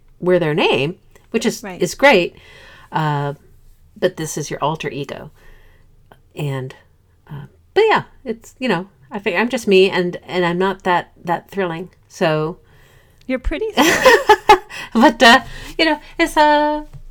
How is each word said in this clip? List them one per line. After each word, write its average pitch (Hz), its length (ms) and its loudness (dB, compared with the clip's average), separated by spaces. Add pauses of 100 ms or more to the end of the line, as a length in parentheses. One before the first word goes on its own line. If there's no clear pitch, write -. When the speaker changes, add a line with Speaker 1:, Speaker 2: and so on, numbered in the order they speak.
(200)
Speaker 1:
were 175 200 2
their 156 140 0
name, 180 440 0 (340)
which 226 140 -4
is, - 180 -4
Speaker 2:
Right. 190 180 -12
Speaker 1:
is 175 140 -4
great. 233 400 2 (560)
Uh, 147 440 -4 (600)
but 180 220 -4
this - 200 -8
is 151 140 -8
your - 100 -8
alter 151 280 -4
ego. - 420 -12 (1040)
And, 139 400 -8 (520)
uh, 143 180 -16 (280)
but 415 140 4
yeah, 339 160 2 (220)
it's, - 340 -12
you 254 80 -4
know, 190 220 -2 (200)
I 202 100 -10
fig-, 202 160 -4
I'm 214 140 0
just 247 200 -4
me, 190 200 6
and, 175 280 -2 (100)
and 180 180 -2
I'm 175 120 -2
not 190 260 -4
that, 175 280 -2 (120)
that - 260 -6
thrilling. 175 400 -8 (200)
So 156 500 -2 (680)
Speaker 2:
You're 254 140 -6
pretty 415 320 -6
Speaker 1:
<laughs> - 20 -20
Speaker 2:
thrilling. 330 440 4 (760)
Speaker 1:
But, 233 300 4
uh, 247 200 6 (340)
you 320 80 2
know, 302 140 0 (180)
it's, 320 180 -2
uh, 302 480 2 (280)